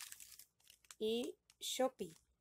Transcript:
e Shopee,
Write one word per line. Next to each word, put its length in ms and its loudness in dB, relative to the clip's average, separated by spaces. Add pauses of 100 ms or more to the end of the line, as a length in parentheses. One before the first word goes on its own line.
(1000)
e 320 2 (280)
Shopee, 560 0 (240)